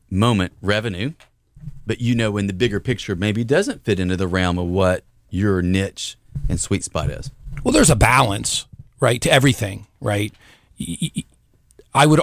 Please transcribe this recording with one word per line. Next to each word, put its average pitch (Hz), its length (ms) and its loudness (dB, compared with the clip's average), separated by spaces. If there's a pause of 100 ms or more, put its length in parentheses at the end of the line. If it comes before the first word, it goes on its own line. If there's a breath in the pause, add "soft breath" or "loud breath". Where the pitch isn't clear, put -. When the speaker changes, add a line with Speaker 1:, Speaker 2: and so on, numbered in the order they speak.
(100)
Speaker 1:
moment 98 500 2
revenue, 104 520 -4 (720)
but 110 140 -4
you 120 160 2
know 110 200 0
in 98 120 0
the 98 40 -2
bigger 104 280 0
picture 110 340 -4
maybe 104 300 -2
doesn't 185 400 -2
fit 95 160 0
into 90 160 0
the 92 100 -2
realm 90 320 0
of 87 80 -4
what 92 380 0 (260)
your 95 320 0
niche 92 540 -2 (320)
and 87 100 -2
sweet - 240 -4
spot 76 260 -4
is? - 220 -8 (320)
Speaker 2:
Well, - 100 -2
there's 302 160 4
a 147 80 6
balance, 110 680 2 (320)
right, 120 240 2
to 160 100 2
everything, 117 540 2 (140)
right? 104 340 -2 (420 soft breath)
Y-, - 240 -8
y-, 160 160 -4
y-, - 80 -8 (720)
I 139 120 6
would 151 160 6